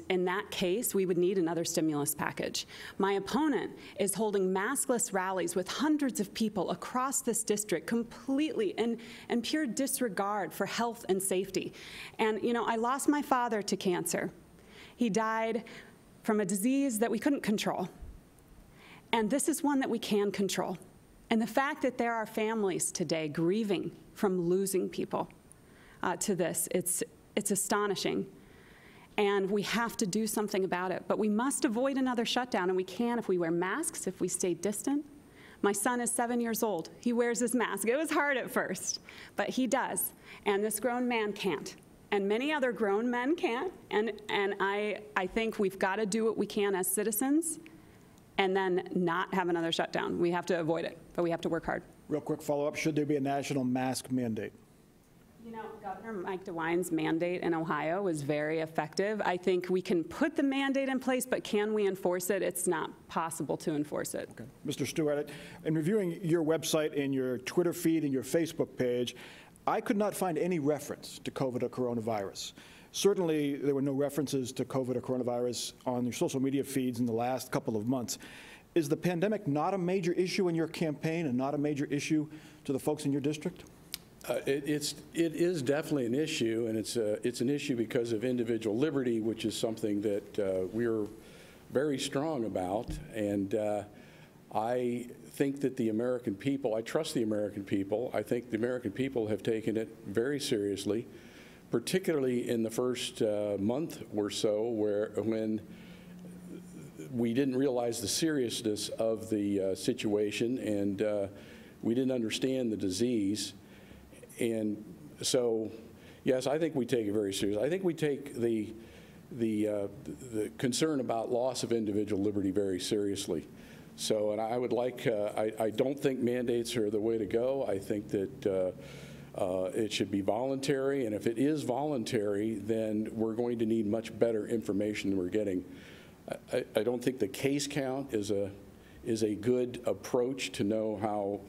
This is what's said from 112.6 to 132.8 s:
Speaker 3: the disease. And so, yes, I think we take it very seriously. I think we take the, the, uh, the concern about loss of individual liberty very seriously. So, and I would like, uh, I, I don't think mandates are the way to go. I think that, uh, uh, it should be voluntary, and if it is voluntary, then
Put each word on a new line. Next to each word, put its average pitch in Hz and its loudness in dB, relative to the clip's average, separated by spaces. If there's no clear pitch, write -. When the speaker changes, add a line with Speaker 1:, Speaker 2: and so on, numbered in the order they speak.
Speaker 3:
the 104 -2
disease. 101 0
And 107 0
so, 113 2
yes, 131 2
I 139 2
think 160 0
we 127 0
take 117 2
it 101 0
very 101 2
seriously. 104 0
I 139 2
think 185 -2
we 175 2
take 151 -2
the, 113 0
the, 110 0
uh, 104 0
the 107 -2
concern 139 2
about 117 -2
loss 123 0
of 110 -2
individual 104 0
liberty 98 2
very 95 0
seriously. 101 -2
So, 107 0
and 107 -2
I 110 0
would 123 0
like, 127 0
uh, 104 2
I, 107 0
I 110 2
don't 127 0
think 135 0
mandates 120 0
are 107 2
the 107 0
way 113 2
to 104 0
go. 127 0
I 101 2
think 104 -4
that, 95 0
uh, - -6
uh, 92 0
it 107 0
should 101 0
be 101 2
voluntary, 135 0
and 107 0
if 98 0
it 117 0
is 143 2
voluntary, 113 0
then 110 0